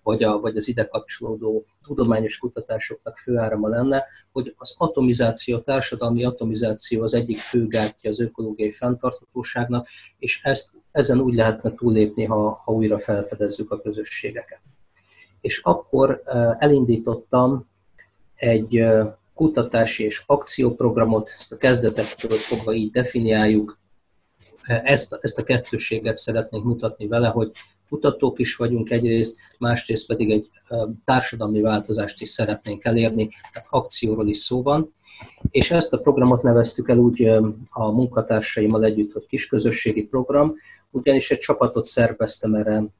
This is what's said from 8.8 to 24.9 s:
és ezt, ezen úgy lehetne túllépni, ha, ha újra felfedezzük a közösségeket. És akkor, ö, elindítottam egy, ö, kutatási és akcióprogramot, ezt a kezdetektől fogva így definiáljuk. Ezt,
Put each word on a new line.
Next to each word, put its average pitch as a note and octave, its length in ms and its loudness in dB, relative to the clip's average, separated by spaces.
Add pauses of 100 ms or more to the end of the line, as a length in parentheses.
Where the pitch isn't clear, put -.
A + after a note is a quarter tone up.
és - 240 -6
ezt, - 280 -2 (220)
ezen C3 280 2
úgy B2 140 0
lehetne A2 400 0
túllépni, G#2+ 500 2
ha, G#2+ 400 -2
ha A2+ 80 -2
újra G#2+ 260 2
felfedezzük G#2 720 -4
a G2+ 100 -8
közösségeket. - 800 -10 (800)
És - 220 -4
akkor, C3+ 640 2
ö, A#2+ 340 2
elindítottam B2+ 1120 2 (640)
egy, A2+ 420 2
ö, A2+ 280 6 (300)
kutatási A2+ 720 0
és G#2+ 220 -4
akcióprogramot, A#2 1120 0
ezt - 140 -16
a - 40 -16
kezdetektől A#2 760 0
fogva A2 440 -2
így G#2+ 160 -2
definiáljuk. A2 880 2 (880)
Ezt, - 540 0